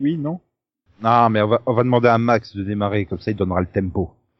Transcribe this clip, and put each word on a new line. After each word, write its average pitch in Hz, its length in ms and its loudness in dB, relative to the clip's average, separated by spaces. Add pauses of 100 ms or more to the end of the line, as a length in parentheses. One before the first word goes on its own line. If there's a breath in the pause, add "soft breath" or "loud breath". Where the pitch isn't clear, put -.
Oui, 147 160 -2
non ? 156 240 -6 (600)
Non, 117 280 4
mais 107 140 2
on 104 60 0
va, 117 180 2
on 123 80 -2
va 120 80 2
demander 123 260 4
à 117 100 4
Max 117 380 0
de 101 60 -6
démarrer, 101 440 -2
comme 92 140 -8
ça - 100 -6
il 107 60 -4
donnera 92 240 -2
le 92 60 -2
tempo. 95 480 -4 (260)